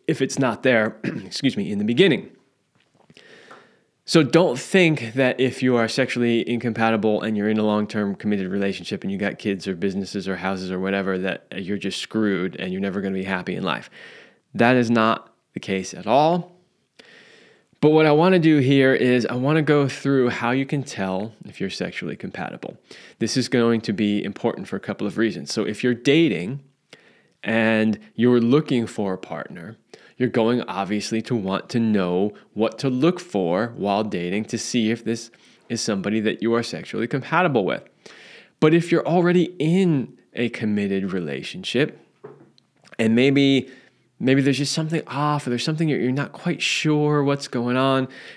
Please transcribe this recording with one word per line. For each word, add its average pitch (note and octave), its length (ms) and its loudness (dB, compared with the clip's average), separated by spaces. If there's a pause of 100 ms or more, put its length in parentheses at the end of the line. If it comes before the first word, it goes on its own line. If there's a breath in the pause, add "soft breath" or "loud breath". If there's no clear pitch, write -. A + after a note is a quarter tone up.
if D#3+ 140 -2
it's C3 160 -2
not B2 260 0
there, A2 360 2
<clears throat> - 40 -12
excuse - 540 -4
me, G2+ 140 -4
in G2+ 80 -2
the G#2 60 -2
beginning. B2 440 2 (1800 loud breath)
So E3 180 6
don't C#3+ 360 4
think D#3 540 2
that B2+ 260 2
if B2+ 240 0
you B2+ 140 4
are A2+ 100 2
sexually A#2+ 640 0
incompatible A2+ 720 0
and A2 160 -2
you're G#2 100 0
in G#2+ 100 0
a G#2+ 60 0
long-term G#2 520 0
committed G2 360 -2
relationship G2 520 -4
and F#2+ 80 -6
you G2 60 -4
got G2 220 -4
kids G2 280 -4
or F#2+ 80 -4
businesses F#2+ 520 -4
or F#2+ 80 -4
houses F#2 340 -4
or F#2 100 -6
whatever, F#2+ 400 -2
that F#2 260 -6 (100)
you're G#2 220 -6
just - 240 -6
screwed G2 560 -2
and F#2 160 -6
you're F#2+ 80 -4
never G2 180 -4
gonna G2 160 -4
be F#2+ 80 -4
happy F#2 320 -4
in F#2 80 -6
life. D2 260 -4 (640 loud breath)
That A#2+ 220 4
is A#2+ 160 2
not A2+ 420 2 (200)
the F#2 80 -10
case F#2+ 320 -6
at F2+ 140 -12
all. D#3 440 2 (1300 loud breath)
But D3+ 120 6
what D#3 140 6
I D3+ 60 6
wanna F3 280 6
do D#3 180 6
here C3+ 360 4
is B2 340 2
I B2 80 -6
wanna C#3+ 260 2
go C#3+ 260 2
through C3 420 0
how A#2+ 220 -2
you C3+ 140 -2
can C#3 180 -4
tell G2 500 -6 (120)
if - 160 -16
you're F#2+ 80 -4
sexually F2+ 480 -8
compatible. - 600 -12 (420 loud breath)
This A2+ 180 -2
is B2 100 0
going A#2 340 2
to A2 120 -4
be G#2 300 0
important G#2 440 -6
for - 80 -8
a G2 60 -8
couple G2+ 260 -6
of F#2 100 -8
reasons. F2+ 360 -2
So A2 100 -2
if - 200 -4
you're B2 100 2
dating B2+ 640 0 (840 soft breath)
and A2 540 2 (180 loud breath)
you're A#2+ 260 4
looking B2 460 2
for G2 260 -4
a F#2 40 -6
partner, F2 600 -14 (440 loud breath)
you're B2 80 2
going A#2+ 380 2
obviously G2+ 560 -4
to B2+ 120 -4
want F#2+ 340 -4
to A#2+ 100 -2
know G2+ 520 2 (220 loud breath)
what G#2+ 240 -2
to C3+ 140 -2
look D#3+ 280 0
for G2 560 -2
while G2+ 280 0
dating G2 420 -4
to A#2+ 140 -6
see A2 320 -2
if A2+ 120 -6
this A#2 280 -6 (360 soft breath)
is A#2+ 140 -6
somebody G#2 380 -2
that G#2 240 -2
you A2+ 100 2
are A#2 80 2
sexually A2 460 -8
compatible C#3+ 580 0
with. C#2 180 -2 (760 loud breath)
But D#3 160 6
if E3+ 160 0
you're E3+ 160 2
already F3 500 2
in D#3+ 580 2 (200)
a A#2 140 -2
committed G2+ 640 -2
relationship F2+ 880 -4 (1000)
and A2+ 160 4
maybe, C3+ 560 4 (480 loud breath)
maybe C3 240 4
there's C3+ 160 0
just C#3+ 140 -4
something D#3+ 340 -4
off D3 400 -2
or - 20 -2
there's A#2+ 140 -2
something D#3 260 0
you're, A2+ 100 0
you're B2 120 0
not C#3 220 -4
quite - 280 -6
sure D3+ 640 0
what's C#3 240 -2
going B2 280 -2
on, C3+ 320 2 (300 loud breath)